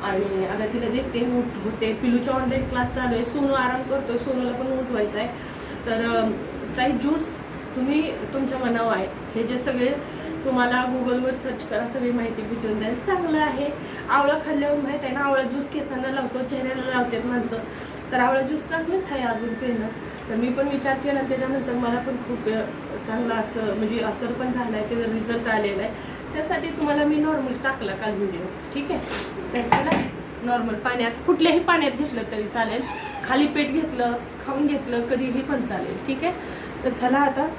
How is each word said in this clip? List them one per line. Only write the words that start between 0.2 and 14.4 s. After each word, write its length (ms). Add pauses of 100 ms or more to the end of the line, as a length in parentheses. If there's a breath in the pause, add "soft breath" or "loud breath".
आता 280
तिला 160
देते, 300
उठ-, 440
होते. 300
पिलूचा 380
ऑनलाइन 380
क्लास 260
चालू 200
आहे, 80
सोनू 300
आराम 280
करतो, 360
सोनूला 340
पण 160
उठवायचं 520
आहे. 80 (580 loud breath)
तर, 300
अ, 140 (480)
ताई, 140
ज्यूस 380 (460)
तुम्ही 360 (220)
तुमच्या 240
मनावर 360
आहे. 140 (280)
हे 80
जे 140
सगळे 320 (560 loud breath)
तुम्हाला 400
Google-वर 460
सर्च 360
करा, 200
सगळी 240
माहिती 300
भेटून 380
जाईल. 200
चांगलं 380
आहे, 300 (420 loud breath)
आवळा 240 (120)